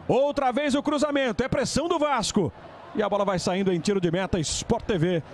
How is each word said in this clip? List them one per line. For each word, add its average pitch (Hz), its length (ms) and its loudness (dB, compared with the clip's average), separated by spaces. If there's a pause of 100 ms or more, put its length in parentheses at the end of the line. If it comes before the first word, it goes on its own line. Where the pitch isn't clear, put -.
Outra 277 460 2
vez 277 240 2
o 285 60 2
cruzamento, 285 600 0
é 262 60 0
pressão 285 400 0
do 349 100 2
Vasco. 220 540 0 (420)
E 208 80 0
a 202 60 0
bola 202 160 0
vai 190 120 0
saindo 185 360 0
em 170 80 0
tiro 196 200 2
de 175 120 2
meta. 185 260 -2
Sport - 460 -2
T 220 120 0
V, 170 260 2 (120)